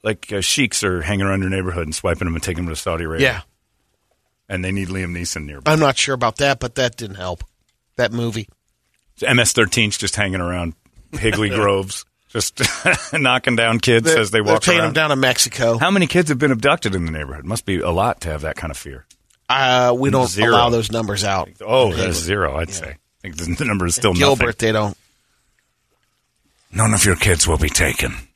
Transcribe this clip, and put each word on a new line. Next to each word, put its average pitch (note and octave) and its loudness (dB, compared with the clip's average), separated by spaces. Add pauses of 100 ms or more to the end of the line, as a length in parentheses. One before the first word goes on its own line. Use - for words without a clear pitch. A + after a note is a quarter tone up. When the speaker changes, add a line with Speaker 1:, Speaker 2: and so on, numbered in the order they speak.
Speaker 1:
Like, A2 -6
uh, G2 -4
sheiks - -2
are F#2 0
hanging G2 -2
around G2 0
your F#2 -2
neighborhood F2+ -4
and D#2 -8
swiping F2 -2
them E2 -2
and D#2+ -6
taking F2 -4
them D#2+ -6
to - -8
Saudi E2 -4
Arabia. E2 0
Speaker 2:
Yeah. G#2+ -2 (1080)
Speaker 1:
And F#2 -4
they F#2+ -4
need G2 -4
Liam F#2 -6
Neeson E2 -8
nearby. D2 -4
Speaker 2:
I'm D#3 4
not C#3+ 2
sure - 0
about A#2+ 0
that, C#3 0
but B2 -8
that B2+ -2
didn't G2 -12
help. F2+ -8 (520)
That A2+ 0
movie. A#2 -4 (800)
Speaker 1:
M B2+ 2
S A2+ 2
thirteen's A2 2
just - -4
hanging F#2+ -2
around F2 -4 (400)
Higley G#2+ 0
Speaker 2:
<laughs> - -2
Speaker 1:
Groves, G2 -2 (260)
just - -6 (300)
<laughs> - -2
knocking C3 2
down A2+ 2
kids A2+ 4
Speaker 2:
They're, F#2+ 4
Speaker 1:
as G2+ 0
they A2 2
Speaker 2:
they're - 0 (120)
Speaker 1:
walk G#2+ 0
Speaker 2:
taking E3+ 4
Speaker 1:
around. - 0
Speaker 2:
them C#3+ -4
down D#3 2
to C#3 4
Mexico. B2+ 2
Speaker 1:
How E3 2
many F#3 4
kids F3 2
have C3 0
been C#3+ 2
abducted A#2 0
in E2+ -2
the D#2+ -4
neighborhood? D2 -10
Must G#2+ -6
be F#2 0
a F2 -2
lot G2 0
to F2 -6
have D2+ -6
that D2+ -6
kind D#2+ -8
of C#2 -12
fear. C2+ -16 (420)
Speaker 2:
Uh, B2+ 4
we C3+ 2
don't C3 4
Speaker 1:
Zero. G#2 2
Speaker 2:
allow A#2+ 6
those A2+ 0
numbers G#2+ -2
out. F#2+ -2 (140)
Speaker 1:
Oh, A2+ 2
Speaker 2:
in - -
Speaker 1:
that's E2 -2
Speaker 2:
Higley. F#2 -2 (100)
Speaker 1:
zero, E2+ -2
I'd D#2+ -4
Speaker 2:
Yeah. - -12
Speaker 1:
say. - -10 (360)
I G2 -10
think - -14
the, E2+ -6
the D3 -2
number G2+ -2
is E2+ -2
still G2 2
Speaker 2:
Gilbert, C3+ 4
Speaker 1:
nothing. A2+ -2
Speaker 2:
they A2 2
don't. G#2+ -2 (1700)
Speaker 1:
"None G#2+ 2
of G2+ 4
your F#2 4
kids F2 2
will D#2+ 2
be D2 0
taken. - 0 (220)